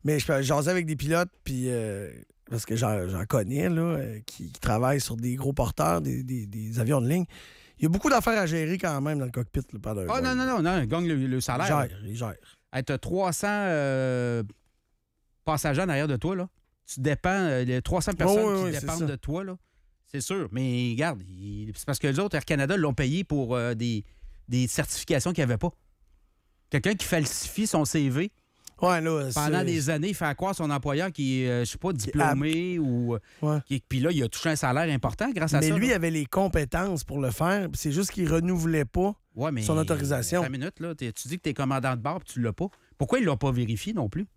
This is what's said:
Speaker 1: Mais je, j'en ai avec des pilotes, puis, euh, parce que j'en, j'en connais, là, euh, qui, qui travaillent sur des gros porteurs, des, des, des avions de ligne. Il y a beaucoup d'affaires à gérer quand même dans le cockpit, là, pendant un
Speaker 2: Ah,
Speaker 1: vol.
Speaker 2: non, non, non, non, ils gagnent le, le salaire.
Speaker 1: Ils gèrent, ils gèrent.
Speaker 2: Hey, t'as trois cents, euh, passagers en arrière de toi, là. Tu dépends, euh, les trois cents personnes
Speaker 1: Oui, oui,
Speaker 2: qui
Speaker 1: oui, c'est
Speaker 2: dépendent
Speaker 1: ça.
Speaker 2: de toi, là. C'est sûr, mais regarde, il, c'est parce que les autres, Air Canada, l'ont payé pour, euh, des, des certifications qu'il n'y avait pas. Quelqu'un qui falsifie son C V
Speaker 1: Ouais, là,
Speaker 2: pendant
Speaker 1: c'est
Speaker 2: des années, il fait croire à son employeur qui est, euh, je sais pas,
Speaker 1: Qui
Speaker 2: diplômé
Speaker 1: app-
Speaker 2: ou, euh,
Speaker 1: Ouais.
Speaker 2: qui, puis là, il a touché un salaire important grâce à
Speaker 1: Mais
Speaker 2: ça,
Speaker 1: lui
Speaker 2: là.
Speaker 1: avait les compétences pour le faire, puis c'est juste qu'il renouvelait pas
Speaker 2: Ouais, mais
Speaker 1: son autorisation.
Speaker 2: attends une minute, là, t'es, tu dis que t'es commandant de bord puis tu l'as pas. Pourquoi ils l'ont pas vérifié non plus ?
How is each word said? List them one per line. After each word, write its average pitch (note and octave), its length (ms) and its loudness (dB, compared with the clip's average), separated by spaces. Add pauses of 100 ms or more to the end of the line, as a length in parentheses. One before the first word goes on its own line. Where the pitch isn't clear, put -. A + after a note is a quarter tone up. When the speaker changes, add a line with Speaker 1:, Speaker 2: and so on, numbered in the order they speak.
Speaker 1:
Mais D3+ 140 4
je, C#3 240 2
j'en D3 180 2
ai C#3+ 80 0
avec F3+ 160 0
des D#3 100 -2
pilotes, E3 360 0 (120)
puis, B2+ 260 -2
euh, G#2 400 -4 (400)
parce A2+ 160 -4
que A2+ 120 -2
j'en, G#2+ 320 0
j'en F#2+ 160 -2
connais, C3+ 420 0
là, E3 140 2
euh, C3+ 440 -2
qui, - 280 -14
qui - 80 -18
travaillent B2+ 400 2
sur A#2+ 160 -6
des B2 180 -2
gros C3 160 -2
porteurs, D3+ 480 0
des, C3 240 -2
des, B2+ 220 -6
des A2 340 -6
avions B2+ 220 4
de A#2+ 80 2
ligne. F3 160 2 (540)
Il - 40 2
y - 40 4
a - 20 4
beaucoup G3+ 200 2
d'affaires A#3 300 4
à F#3+ 60 2
gérer D#3+ 320 0
quand D3+ 240 -2
même D3 180 0
dans C3 60 -2
le B2 60 -6
cockpit, B2+ 300 -2 (120)
là, G#2 80 -10
pendant G#2+ 200 -4
un F2+ 60 -4
Speaker 2:
Ah, G#3+ 60 0
Speaker 1:
vol. C4 100 0
Speaker 2:
non, B3+ 120 2
non, B3+ 100 2
non, A#3+ 160 2
non, E3+ 200 2
ils A#2+ 60 0
gagnent E3 220 0
le, D#3 60 2
le C3 260 0
salaire. C3 240 0
Speaker 1:
Ils D3 240 2
gèrent, G2 160 -14
ils G2+ 100 -8
gèrent. A#2 200 -6 (360)
Speaker 2:
Hey, B2+ 140 -2
t'as C3+ 140 -2
trois F#3 340 0
cents, - 160 -2
euh, C3 920 0 (1000)
passagers D3+ 380 2
en F#3+ 80 2
arrière D3 180 2
de C#3 80 0
toi, E3+ 220 -2
là. F3+ 100 -4 (400)
Tu - 140 -10
dépends, D3 300 0
euh, D#3+ 320 2
les B2+ 180 0
trois E3+ 200 0
cents G3+ 120 0
personnes G3+ 320 4
Speaker 1:
Oui, G#3 80 4
oui, F#3+ 60 2
Speaker 2:
qui F#3 60 2
Speaker 1:
oui, F3 100 0
c'est C#3 60 -4
Speaker 2:
dépendent D#3+ 180 -4
Speaker 1:
ça. E3 60 0
Speaker 2:
de C#3+ 100 -2
toi, D#3+ 280 -4
là. F#3 140 -8 (480)
C'est C#3 160 -8
sûr, F3+ 300 -2
mais B2 400 0
regarde, B2+ 360 -2
il, G#2 480 -10
c'est - 100 -12
parce C#3+ 120 -2
que - 100 -4
les C#3 120 2
autres, G3 160 0
Air C#3 100 -2
Canada, D3+ 320 2
l'ont D3 160 2
payé D3 300 0
pour, B2+ 320 0
euh, A#2+ 180 0
des, A2+ 320 -2 (420)
des B2 200 2
certifications - 680 0
qu'il D#3+ 100 2
n'y B2 80 2
avait A2+ 60 0
pas. E3+ 140 0 (1000)
Quelqu'un F#3 240 2
qui - 120 -4
falsifie - 600 0
son D#3 200 2
C C#3+ 240 2
V D#3+ 220 0 (500)
Speaker 1:
Ouais, F3 180 4
là, D#3 340 0
Speaker 2:
pendant D3+ 260 2
Speaker 1:
c'est F#3 60 2
Speaker 2:
des D#3+ 240 0
années, D#3+ 200 0
il G3+ 60 -2
fait D3 200 -2
croire F#3+ 160 -2
à - 20 -2
son D#3 160 -2
employeur D3 420 0
qui C3 320 -2
est, B2 60 0
euh, A#2+ 160 0
je - 60 -6
sais - 60 -10
pas, F#3 140 -2
Speaker 1:
Qui D#3 60 -2
Speaker 2:
diplômé D#3 800 0
Speaker 1:
app- D#3+ 80 0
Speaker 2:
ou, A#2+ 320 0
euh, G#2 40 -6 (220)
Speaker 1:
Ouais. D3+ 240 2
Speaker 2:
qui, C3+ 220 -4
puis B2+ 140 -2
là, E3 100 2
il D3 100 2
a A#2 60 0
touché - 220 -4
un D#3 80 2
salaire D3 360 2
important C3+ 400 -2
grâce D#3+ 200 0
à D3 80 4
Speaker 1:
Mais D#3 80 4
Speaker 2:
ça, D#3 80 4
Speaker 1:
lui A#3 120 4
Speaker 2:
là. A3 60 4
Speaker 1:
avait E3+ 160 2
les D3+ 140 0
compétences F3 800 0
pour C#3+ 160 -6
le B2+ 100 0
faire, F3+ 380 0
puis - 100 -8
c'est D3 140 -2
juste F#3 180 0
qu'il E3+ 200 0
renouvelait E3 540 2
pas F#3+ 300 0 (180)
Speaker 2:
Ouais, D3+ 180 -4
mais A#2 120 -2
Speaker 1:
son D#3 140 2
autorisation. D3 640 0
Speaker 2:
attends D3+ 120 0
une C3 60 -6
minute, D#3 220 -6
là, E3+ 120 -6
t'es, B2 200 -6
tu - 160 -10
dis F#3 80 -6
que - 60 -12
t'es D3 100 -2
commandant C3 420 0
de A2+ 60 -6
bord D#3 180 -4
puis - 140 -14
tu B2 80 -2
l'as A2+ 120 0
pas. F3+ 140 -2 (300)
Pourquoi A#3+ 220 2
ils A#3 60 2
l'ont C#3+ 120 2
pas C3+ 140 2
vérifié A#2+ 420 0
non B2+ 160 0
plus ? F#3+ 280 -4